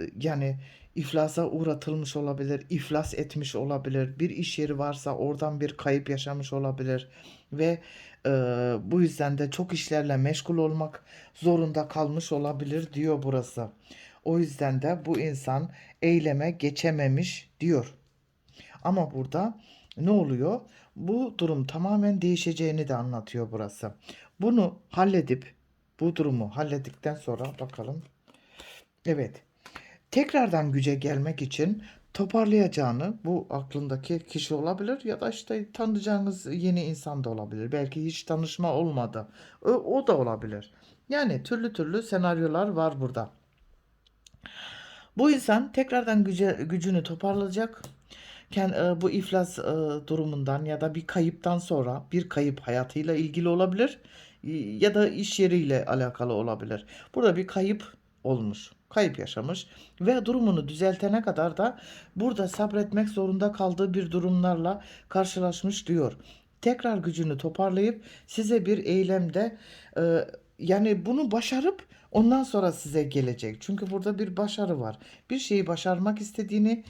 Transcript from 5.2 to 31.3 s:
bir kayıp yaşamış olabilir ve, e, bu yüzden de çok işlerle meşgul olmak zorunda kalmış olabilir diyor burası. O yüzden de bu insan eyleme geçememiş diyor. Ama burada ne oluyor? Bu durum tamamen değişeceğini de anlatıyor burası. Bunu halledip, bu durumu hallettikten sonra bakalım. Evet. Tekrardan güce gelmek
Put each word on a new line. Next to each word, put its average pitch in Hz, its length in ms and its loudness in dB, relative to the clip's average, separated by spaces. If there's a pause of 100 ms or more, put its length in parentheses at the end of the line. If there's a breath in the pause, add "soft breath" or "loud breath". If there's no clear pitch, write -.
bir 147 160 -4
kayıp 139 320 0
yaşamış 139 440 -6
olabilir 135 560 -2 (440 loud breath)
ve, 160 260 2 (480 loud breath)
e, 135 40 2 (520)
bu 165 200 4
yüzden 143 360 2
de 143 120 -2
çok 185 220 -6
işlerle 147 440 0
meşgul 151 420 2
olmak 156 460 0 (300 loud breath)
zorunda 160 540 2
kalmış 156 440 -2
olabilir 147 600 -2
diyor 147 300 0
burası. 123 460 -2 (560 loud breath)
O 165 140 2
yüzden 139 440 0
de 160 240 -2
bu 156 120 0
insan 139 520 -4 (320 loud breath)
eyleme 156 480 4
geçememiş 147 1000 0 (100)
diyor. 151 340 2 (880 loud breath)
Ama 170 300 2
burada 156 440 -2 (380 loud breath)
ne 160 140 2
oluyor? 170 500 2 (360 loud breath)
Bu 220 420 -2
durum 156 280 0
tamamen 202 560 2
değişeceğini 160 640 0
de 139 60 0
anlatıyor 120 580 -4
burası. 107 420 -8 (460 loud breath)
Bunu 214 380 4 (120)
halledip, 170 640 2 (460)
bu 165 160 0
durumu 123 400 0
hallettikten 147 580 -4
sonra 123 300 -6 (160)
bakalım. 131 420 -8 (1040 loud breath)
Evet. 147 360 -2 (680 loud breath)
Tekrardan 208 640 2
güce 139 220 2
gelmek 139 480 -2